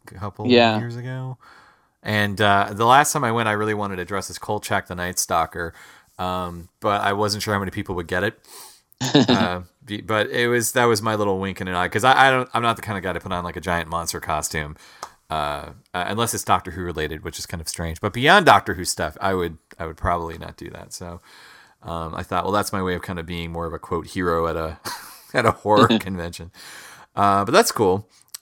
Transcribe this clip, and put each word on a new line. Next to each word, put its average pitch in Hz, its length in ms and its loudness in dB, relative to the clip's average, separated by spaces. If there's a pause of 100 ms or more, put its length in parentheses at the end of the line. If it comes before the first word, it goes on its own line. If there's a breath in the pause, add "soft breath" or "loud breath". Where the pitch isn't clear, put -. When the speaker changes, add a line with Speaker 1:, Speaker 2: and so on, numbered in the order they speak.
Speaker 1:
a - 60 -20
couple 107 340 -6
Speaker 2:
Yeah. 117 300 4
Speaker 1:
years 120 180 -6
ago. 131 420 -10 (640 soft breath)
And, 104 380 0
uh, 101 320 4
the 104 120 0
last 135 280 6
time 151 120 0
I 113 80 2
went, 113 160 0
I 107 40 2
really 107 220 0
wanted 101 220 -4
to 90 80 -4
dress 95 240 -6
as 90 100 -12
Kolchak 104 500 -4
the 90 80 -8
Night 90 240 -4
Stalker, 85 520 -2 (460 soft breath)
um, 90 500 -6 (120)
but 104 200 2
I 101 140 2
wasn't 104 300 0
sure 107 100 0
how 98 60 2
many 95 100 -4
people 98 240 -6
would 87 140 -6
get 90 160 0
it. 113 140 -2 (640 loud breath)
Speaker 2:
<laughs> 127 140 -4 (140)
Speaker 1:
Uh, 90 340 2 (220)
be-, 104 160 -8
but 107 300 0
it 120 180 0
was, 120 240 2
that 123 120 4
was 113 180 4
my 110 140 0
little 101 240 2
wink 95 200 -6
in 95 80 -6
an 92 60 -4
eye, 90 140 0
'cause 107 160 0
I, 131 240 6
I - 20 6
don't, 127 240 0
I'm 117 80 0
not 117 140 2
the - 60 -12
kind 107 140 -6
of 92 60 -6
guy 92 100 -2
to 85 80 -4
put 95 120 -8
on, 87 120 -2
like, 87 120 -6
a 87 40 -8
giant 85 280 -2
monster 85 320 -4
costume, 76 560 -4 (520 loud breath)
uh, 76 420 -4 (240)
uh, - 140 -2
unless 110 260 -2
it's 104 100 -6
Doctor 90 280 0
Who 90 100 -8
related, 78 420 -4
which 82 140 -8
is - 80 -10
kind 90 140 -8
of 80 80 -10
strange. 82 320 -6
But 104 120 -2
beyond 151 340 4
Doctor 101 280 6
Who 87 100 -6
stuff, 82 360 -4
I 95 140 0
would, 85 240 -2 (200)
I 82 80 -8
would 82 100 -10
probably 85 420 -2
not 82 180 -12
do 85 140 -14
that. 85 220 -16
So, 87 280 -12 (600 soft breath)
um, 82 320 -6
I 87 80 -6
thought, 90 220 -2
well, 95 80 -2
that's 101 200 0
my 98 100 -2
way 92 120 0
of 87 80 -6
kind 90 160 -6
of 80 80 -8
being 85 240 -6
more 82 160 -6
of 80 60 -6
a, 80 60 -8
quote, 82 280 -6
"hero" 82 400 0
at 80 100 -2
a, 80 220 -6 (280)
<laughs> - 280 -20
at 117 120 4
a 110 60 6
horror 107 360 4
Speaker 2:
<laughs> 110 120 4
Speaker 1:
convention. 87 520 -8 (640 loud breath)
Uh, 101 280 4
but 104 80 -2
that's 208 200 6
cool. 101 360 2 (340 soft breath)